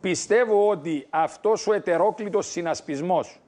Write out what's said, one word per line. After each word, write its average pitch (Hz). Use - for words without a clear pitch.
Πιστεύω 208
ότι 156
αυτός 165
ο 220
ετερόκλητος 196
συνασπισμός 160